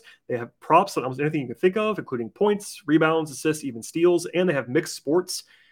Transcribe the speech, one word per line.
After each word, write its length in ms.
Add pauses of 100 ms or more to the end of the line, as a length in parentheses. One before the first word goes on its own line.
(300)
They 80
have 220
props 360
on 80
almost 160
anything 220
you 60
can 80
think 200
of, 220
including 320
points, 560
rebounds, 460
assists, 320
even 180
steals, 460
and 200
they 60
have 160
mixed 260
sports. 480 (280)